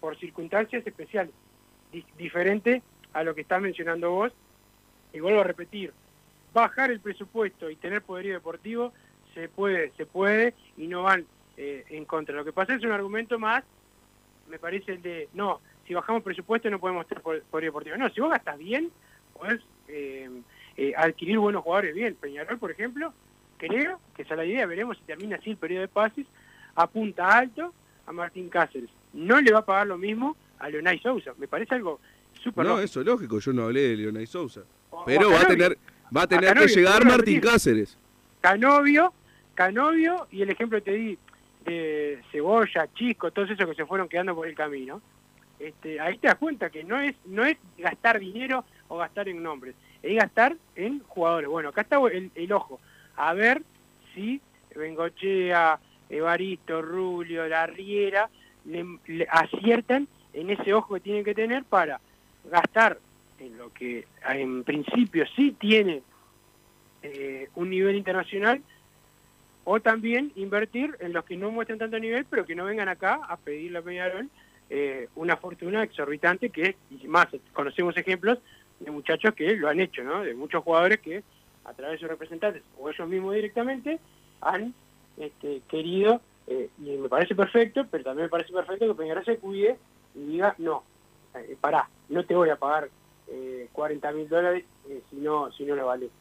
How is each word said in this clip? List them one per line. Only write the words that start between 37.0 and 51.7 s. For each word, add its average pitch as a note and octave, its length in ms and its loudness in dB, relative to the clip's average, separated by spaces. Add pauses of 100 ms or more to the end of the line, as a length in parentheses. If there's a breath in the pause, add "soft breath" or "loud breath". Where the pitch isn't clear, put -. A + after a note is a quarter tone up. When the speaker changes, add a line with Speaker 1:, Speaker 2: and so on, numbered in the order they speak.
Speaker 1:
a B3 40 8
Speaker 2:
Martín G#3+ 180 6
Speaker 1:
repetir. F#3+ 160 4
Speaker 2:
Cáceres. A#2 460 4 (440)
Speaker 1:
Canovio, C#4+ 720 6 (420 soft breath)
Canovio D#4 760 2
y F#3+ 100 -4
el G3 100 0
ejemplo A3 280 -2
que G3 120 -6
te G3+ 60 0
di A3 200 -6 (480)
de D3+ 540 -4 (120)
Cebolla, F3 600 2
Chisco, A3+ 380 -4
todos G3+ 180 -2
esos G3 180 -2
que D#3 80 -6
se D#3 100 -4
fueron F3+ 240 -4
quedando F3+ 260 -2
por E3 120 -6
el D#3 80 -10
camino. C#3+ 460 -6 (560)
Este, D#3 420 -12
ahí F3 180 -4
te D4 100 2
das - 80 6
cuenta B3+ 340 -4
que D#3 140 -14
no G#3+ 160 -2
es, C#4+ 160 -2 (100)
no G3+ 200 -2
es D4+ 120 0 (200)
gastar G#3+ 420 0
dinero B3 460 -6 (220 soft breath)
o D#3+ 100 -10
gastar G3 320 -6
en E3+ 120 -8
nombres, C3+ 340 -10 (280 soft breath)
es F#3+ 120 0
gastar A3+ 420 4 (180)
en A#3+ 240 -6
jugadores. E3 500 -2
Bueno, D#3 200 -4
acá G3+ 120 -4